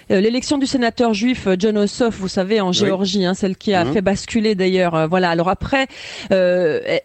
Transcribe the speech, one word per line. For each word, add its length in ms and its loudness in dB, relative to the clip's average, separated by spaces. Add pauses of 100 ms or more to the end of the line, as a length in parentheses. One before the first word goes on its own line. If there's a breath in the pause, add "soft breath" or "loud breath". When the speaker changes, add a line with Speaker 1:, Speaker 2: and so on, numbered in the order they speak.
Speaker 1:
Euh, 100 2
l'élection 380 0
du 80 0
sénateur 480 0
juif, 320 -2
euh, 120 2
John 200 2
Ossoff, 400 0
vous 100 -6
savez, 320 0
en 80 0
Speaker 2:
Oui. 60 0
Speaker 1:
Géorgie, 500 0
hein, 100 2
celle 220 -2
qui 160 -2
a 140 2
Speaker 2:
Mhm. 80 -2
Speaker 1:
fait 80 0
basculer 520 0
d'ailleurs, 400 2
euh, 120 2
voilà. 240 2
Alors 180 0
après, 380 0 (440 loud breath)
euh, 500 2 (240)